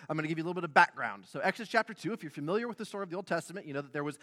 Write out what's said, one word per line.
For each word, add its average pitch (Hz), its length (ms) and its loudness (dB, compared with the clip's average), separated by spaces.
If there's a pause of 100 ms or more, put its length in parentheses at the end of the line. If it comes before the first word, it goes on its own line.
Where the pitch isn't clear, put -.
I'm 156 80 -2
gonna 156 100 -2
give 160 100 -2
you 160 60 -4
a - 20 -4
little 175 100 -2
bit 175 100 -2
of 147 80 -10
background. 117 520 6
So - 140 -10
Exodus 190 300 0
chapter 220 240 2
two, 175 180 -6
if 226 100 -6
you're 156 80 -8
familiar 180 380 -2
with 226 100 -8
the 226 60 -8
story 202 200 -6
of 185 60 -8
the 165 60 -8
Old 196 120 -8
Testament, 170 380 -4
you 147 80 -8
know 143 60 -2
that 139 140 -8
there 147 100 -2
was 143 180 -6